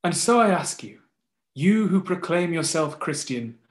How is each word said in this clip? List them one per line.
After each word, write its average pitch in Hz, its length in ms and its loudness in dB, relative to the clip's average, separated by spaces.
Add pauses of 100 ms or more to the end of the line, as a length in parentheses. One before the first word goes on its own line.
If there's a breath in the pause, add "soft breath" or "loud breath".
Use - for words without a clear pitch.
And 175 80 0
so 240 240 4
I 214 120 6
ask 151 320 -2
you, 104 160 -18 (540)
you 196 340 2
who 185 140 2
proclaim 175 520 -2
yourself 151 440 -2
Christian, 123 600 -6 (140 soft breath)